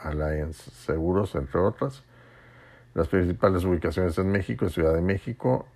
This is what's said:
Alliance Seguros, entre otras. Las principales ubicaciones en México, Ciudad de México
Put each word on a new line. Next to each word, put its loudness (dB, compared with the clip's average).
Alliance -4
Seguros, -2
entre -2
otras. -2
Las 0
principales 2
ubicaciones 0
en 2
México, 0
Ciudad 2
de 2
México -2